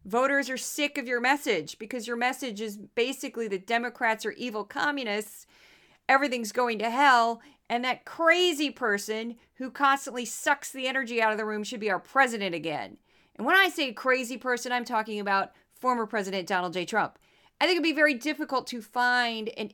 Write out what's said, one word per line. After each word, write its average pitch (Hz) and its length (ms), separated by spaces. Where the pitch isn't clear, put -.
voters 262 440
are 254 80
sick 285 420
of 240 80
your 240 120
message 247 600
because 220 280
your 240 80
message 240 460
is 214 160
basically 233 680
that 190 200
Democrats 233 580
are 208 60
evil 214 320
communists, 240 840
everything's 254 440
going 240 280
to 226 100
hell, 233 520
and 240 140
that 254 220
crazy 330 640
person 220 680
who 254 160
constantly 269 520
sucks - 480
the 262 160
energy 247 340
out 220 100
of 214 60
the 220 80
room 214 180
should 208 160
be 208 100
our 185 100
president 226 560
again. 147 420
And 214 100
when 339 100
I 381 140
say 277 220
crazy 254 460
person, 247 340
I'm 247 140
talking 220 340
about 196 320
former 247 320
President 196 420
Donald 180 260
J. 180 120
Trump. 190 320
I 302 60
think 349 120
it'd 302 60
be 330 100
very 302 200
difficult 277 540
to 240 140
find 240 760
an 214 160